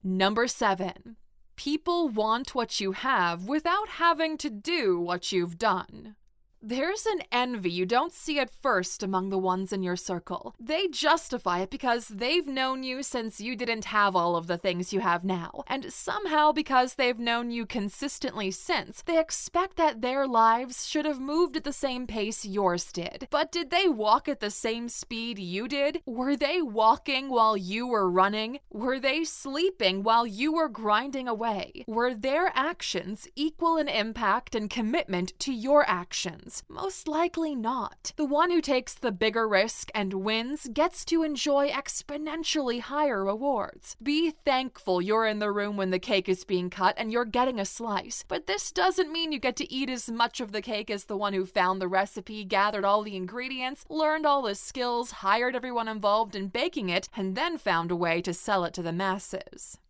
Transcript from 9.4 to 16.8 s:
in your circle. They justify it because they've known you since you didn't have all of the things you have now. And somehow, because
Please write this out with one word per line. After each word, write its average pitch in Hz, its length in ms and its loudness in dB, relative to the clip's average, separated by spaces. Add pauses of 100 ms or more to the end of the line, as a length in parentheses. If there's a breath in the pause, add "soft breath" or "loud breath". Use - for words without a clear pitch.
in 196 80 -2
your 180 140 0
circle. - 640 -6
They 311 280 -2
justify 269 760 0
it 190 100 -4
because 233 360 0
they've 254 380 0
known 262 380 -2
you 262 180 -6
since 226 400 -4
you 240 140 -4
didn't 226 300 -4
have 202 300 2
all 175 200 4
of 165 100 -2
the 170 140 -2
things 180 340 -2
you 196 60 2
have 175 260 0
now. 185 400 -4
And - 260 -4
somehow, 302 600 2
because 262 420 2